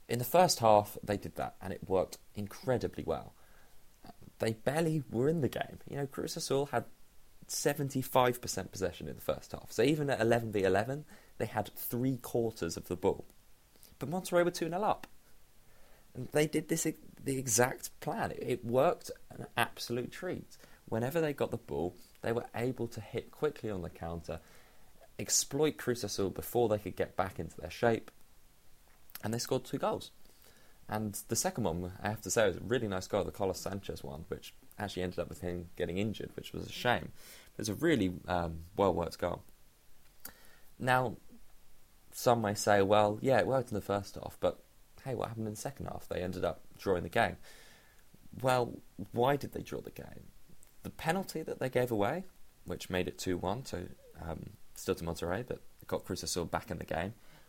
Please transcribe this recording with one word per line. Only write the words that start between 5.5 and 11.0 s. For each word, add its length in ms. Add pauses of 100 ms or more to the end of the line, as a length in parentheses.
game. 360
You 120
know, 80
Cruz 280
Azul 320
had 200 (640)
seventy-five 920
percent 300
possession 380
in 80
the 40
first 320
half. 200
So 100
even 260
at 120
eleven 320
v 100
eleven, 420 (340)